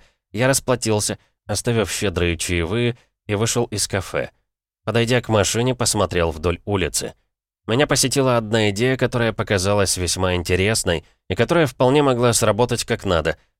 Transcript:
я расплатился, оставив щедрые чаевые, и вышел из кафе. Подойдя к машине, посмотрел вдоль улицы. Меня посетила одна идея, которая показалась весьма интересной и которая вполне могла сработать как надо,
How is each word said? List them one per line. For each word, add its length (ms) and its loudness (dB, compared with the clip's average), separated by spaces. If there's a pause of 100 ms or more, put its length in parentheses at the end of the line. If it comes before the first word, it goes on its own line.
(320)
я 160 0
расплатился, 720 0 (300)
оставив 440 -2
щедрые 460 0
чаевые, 600 -2 (280)
и 100 -4
вышел 300 0
из 220 -6
кафе. 420 -4 (560)
Подойдя 360 2
к 80 -12
машине, 460 2
посмотрел 560 0
вдоль 340 -2
улицы. 480 -4 (560)
Меня 160 2
посетила 500 2
одна 360 0
идея, 260 0
которая 340 0
показалась 640 0
весьма 380 -2
интересной 720 0 (220)
и 80 -2
которая 320 2
вполне 340 2
могла 320 2
сработать 500 0
как 220 -4
надо, 320 0 (220)